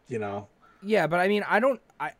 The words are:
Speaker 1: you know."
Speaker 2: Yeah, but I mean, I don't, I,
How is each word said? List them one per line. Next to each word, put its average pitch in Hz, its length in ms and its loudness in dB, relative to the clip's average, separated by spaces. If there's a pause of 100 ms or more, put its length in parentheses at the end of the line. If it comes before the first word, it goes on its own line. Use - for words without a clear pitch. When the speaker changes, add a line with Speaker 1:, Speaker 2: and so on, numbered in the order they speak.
Speaker 1:
you 113 120 -6
know." 101 280 -6 (340)
Speaker 2:
Yeah, 196 260 2
but 170 120 0
I 185 80 2
mean, 208 200 0
I 190 120 2
don't, 254 220 0 (180)
I, - 200 -6